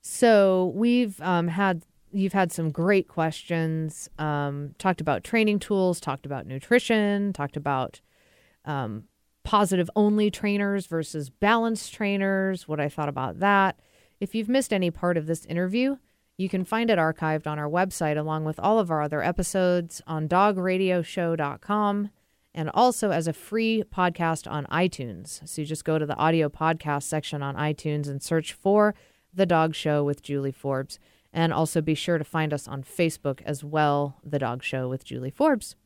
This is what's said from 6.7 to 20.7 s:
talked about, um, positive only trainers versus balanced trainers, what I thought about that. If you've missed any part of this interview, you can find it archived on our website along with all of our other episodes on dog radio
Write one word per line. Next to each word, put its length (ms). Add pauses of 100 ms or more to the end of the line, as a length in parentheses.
talked 240
about, 440 (640)
um, 420 (400)
positive 500
only 340
trainers 580
versus 420
balanced 640
trainers, 760
what 140
I 80
thought 180
about 320
that. 400 (400)
If 160
you've 140
missed 240
any 180
part 240
of 100
this 200
interview, 500 (420)
you 120
can 160
find 240
it 100
archived 480
on 100
our 120
website 480
along 260
with 160
all 180
of 140
our 100
other 220
episodes 800
on 220
dog 300
radio 440